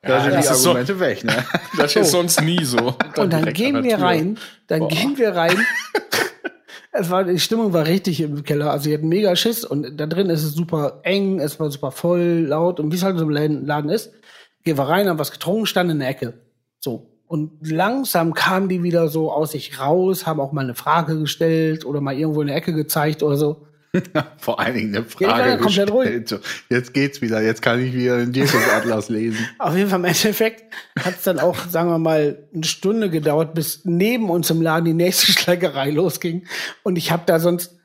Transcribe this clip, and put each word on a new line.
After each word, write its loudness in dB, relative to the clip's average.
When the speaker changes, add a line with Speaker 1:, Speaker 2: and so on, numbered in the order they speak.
Speaker 1:
da 2
Speaker 2:
Ja, 2
Speaker 1:
sind 2
Speaker 2:
das 2
Speaker 1:
die 2
Speaker 2:
ist 4
so 6
Speaker 1:
Argumente 0
weg, 0
ne? 2
Speaker 2:
Das 4
ist 6
Speaker 3:
So. 4
Speaker 2:
sonst 2
nie 2
so. 0
Speaker 3:
Und 2
dann 2
Speaker 2:
Direkt -2
Speaker 3:
gehen 0
Speaker 2:
an 0
der 2
Speaker 3:
wir 2
Speaker 2:
Tür. 2
Speaker 3:
rein. 2
Dann 0
Speaker 2:
Boah. 0
Speaker 3:
gehen 0
wir 0
rein. 2
<laughs> 4
Es -2
war, 2
die 0
Stimmung 0
war 2
richtig 0
im -4
Keller. 0
Also, -2
wir 0
hatten -2
mega 2
Schiss. 0
Und -6
da -4
drin 0
ist 0
es -4
super -2
eng, 0
es -4
war -4
super -6
voll, 0
laut. 0
Und -2
wie -2
es -2
halt 0
so 0
im 0
Laden, 0
Laden -2
ist, -2
gehen 0
wir 0
rein, 2
haben 0
was -4
getrunken, -2
standen 0
in -2
der -2
Ecke. -6
So. -8
Und -6
langsam 0
kamen 0
die -2
wieder 2
so -2
aus -2
sich -10
raus, 2
haben -2
auch -4
mal -4
eine -6
Frage 0
gestellt 0
oder -4
mal -2
irgendwo 0
in -2
der -2
Ecke -2
gezeigt 0
oder 2
so. -2
Speaker 1:
<laughs> -2
Vor -4
allen -2
Dingen -2
eine -2
Speaker 3:
Ja, -18
die 2
waren 4
Speaker 1:
Frage 2
Speaker 3:
komplett 2
ruhig. 2
Speaker 1:
gestellt. -4
So, -4
jetzt -2
geht's 0
wieder, 0
jetzt 0
kann 2
ich -4
wieder 2
den 0
Zirkusatlas 2
lesen. -2
Speaker 3:
<laughs> -20
Auf -2
jeden 2
Fall, 0
im -2
Endeffekt 0
hat's -6
dann 0
auch, 2
sagen 0
wir 2
mal, 0
eine -6
Stunde -2
gedauert, 0
bis -4
neben 0
uns 0
im 2
Laden 2
die 2
nächste 2
<laughs> 4
Schlägerei 0
losging. -2
Und -2
ich -2
hab -2
da 4
sonst -2